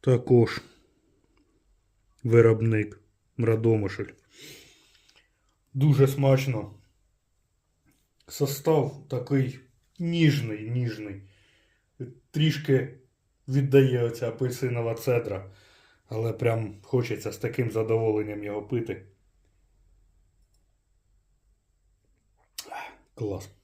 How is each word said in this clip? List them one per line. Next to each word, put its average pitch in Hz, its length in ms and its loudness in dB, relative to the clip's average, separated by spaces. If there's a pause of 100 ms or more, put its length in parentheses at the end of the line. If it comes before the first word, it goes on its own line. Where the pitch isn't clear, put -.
Також 120 600 4 (1600)
виробник 110 760 4 (380)
Радомишль. 110 720 0 (1600)
Дуже 135 340 4
смачно. 131 680 0 (1500)
Состав - 800 -2
такий 127 520 -2 (380)
ніжний, 143 720 0
ніжний. 107 520 -6 (1080)
Трішки 143 680 0 (500)
віддає 135 540 4
оця 117 260 -4
апельсинова 120 680 -4
цедра. 113 560 -4 (580)
Але 113 240 -4
прям 113 500 -4
хочеться 117 500 -4
з - 60 -16
таким 117 320 -4
задоволенням 107 720 0
його 104 180 -6
пити. 113 440 -6 (4000)
Клас. 101 340 -8 (160)